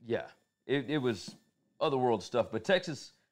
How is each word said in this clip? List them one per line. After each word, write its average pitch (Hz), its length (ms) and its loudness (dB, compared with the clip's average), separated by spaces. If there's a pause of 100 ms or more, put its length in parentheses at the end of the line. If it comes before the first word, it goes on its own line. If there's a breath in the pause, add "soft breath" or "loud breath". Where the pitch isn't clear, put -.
Yeah. 113 200 0 (400)
It, 139 240 0
it 151 80 2
was 123 360 -2 (460)
otherworld 127 420 2
stuff. - 300 0
But 110 120 -4
Texas, 185 480 0 (200)